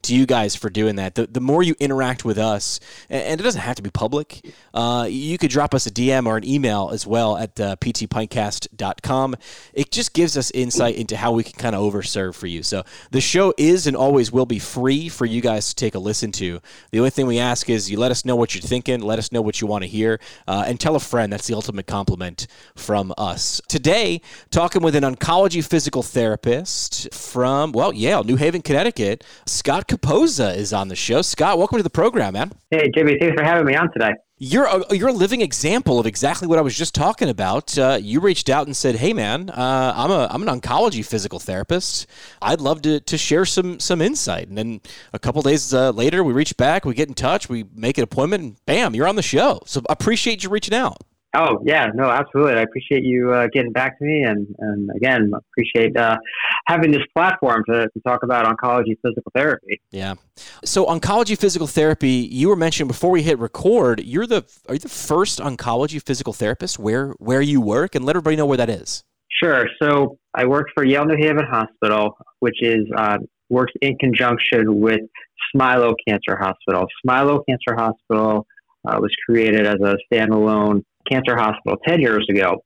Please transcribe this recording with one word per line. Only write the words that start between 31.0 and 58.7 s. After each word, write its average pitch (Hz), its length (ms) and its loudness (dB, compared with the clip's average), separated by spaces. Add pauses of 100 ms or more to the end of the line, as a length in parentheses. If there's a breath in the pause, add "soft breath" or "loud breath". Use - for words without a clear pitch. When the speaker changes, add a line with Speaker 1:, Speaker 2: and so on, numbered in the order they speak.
Speaker 1:
Scott, 175 360 0
welcome 208 200 2
to 214 40 0
the 170 80 -2
program, 165 440 0
man. 123 180 -4 (180)
Speaker 2:
Hey, 151 240 2
Jimmy, 147 240 4
thanks 160 180 2
for 147 80 0
having 165 220 4
me 135 80 2
on 165 180 0
today. 110 200 0 (300)
Speaker 1:
You're 151 220 2
a, 185 300 2
you're 202 160 2
a - 20 0
living 220 300 2
example 156 580 2
of 110 60 0
exactly 139 420 -2
what 160 100 4
I 160 40 4
was 135 120 0
just 160 200 -4
talking 170 340 0
about. 104 480 -2
Uh, 131 240 4
you 107 200 0
reached 190 280 2
out 139 180 2
and 143 80 -8
said, 127 200 0
"Hey, 131 180 0
man, 151 380 -4
uh, 131 440 0
I'm 131 160 0
a, 147 200 2
I'm 165 180 -4
an 127 120 -4
oncology 135 440 0
physical 98 340 -6
therapist. 98 680 -4 (340 loud breath)
I'd 139 180 0
love 151 240 -2
to, 151 180 2
to - 180 -4
share 160 260 2
some, 180 360 -2
some 175 200 -2
insight." 143 480 -2
And 95 80 -12
then 110 240 -6 (320 loud breath)
a - 60 -10
couple 135 240 -2
days, 139 320 2
uh, 131 160 4
later, 143 340 2
we 139 80 2
reach 143 240 0
back, 156 300 2
we 127 80 -2
get 143 140 0
in 135 60 -14
touch, 151 360 -2
we 117 240 -6
make 110 240 -2
an 131 60 2
appointment, 170 380 -2
and 117 220 -14
bam, 175 300 0
you're 135 140 2
on 202 80 0
the 202 60 -2
show. 175 440 2
So - 240 -6
I - 20 2
appreciate 220 500 0
you 190 60 -8
reaching 202 240 -2
out. 233 300 -2 (300)
Speaker 2:
Oh, 135 320 2
yeah, 143 300 4
no, 131 160 2
absolutely. 139 440 2
I 113 80 4
appreciate 131 420 -2
you, 123 280 2
uh, 123 200 4
getting 123 180 0
back 131 300 -2
to 143 40 -4
me. 147 200 0
And, 104 340 -2
and 104 380 -4
again, 113 360 2
appreciate, - 640 0
uh, 113 200 2 (500 loud breath)
having 165 240 4
this 139 140 2 (100)
platform 143 560 2
to, 117 180 2
to 110 160 -10
talk 123 200 0
about 120 220 2
oncology 113 540 0